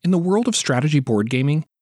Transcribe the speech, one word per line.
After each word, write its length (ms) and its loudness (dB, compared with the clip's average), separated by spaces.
In 80 0
the 60 2
world 300 0
of 80 -2
strategy 460 0
board 280 0
gaming, 360 0